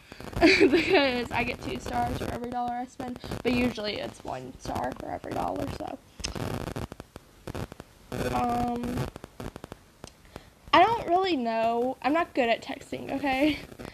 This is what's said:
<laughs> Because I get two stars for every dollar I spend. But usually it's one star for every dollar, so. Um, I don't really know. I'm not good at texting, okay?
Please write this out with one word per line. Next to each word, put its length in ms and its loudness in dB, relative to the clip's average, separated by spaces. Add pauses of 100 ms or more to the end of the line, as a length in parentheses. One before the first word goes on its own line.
(400)
<laughs> 20 2
Because 920 6
I 120 0
get 180 -6
two 180 -6
stars 380 -2
for 160 -4
every 160 -6
dollar 240 -4
I 120 -6
spend. 340 -8 (240)
But 100 4
usually 460 0
it's 240 -8
one 360 -8
star 400 -4
for 100 -10
every 240 -6
dollar, 320 -2 (120)
so. 200 -8 (2250)
Um, 640 0 (1800)
I 80 10
don't 260 4
really 280 4
know. 640 0
I'm 120 2
not 200 0
good 160 2
at 140 2
texting, 500 -8
okay? 460 2 (340)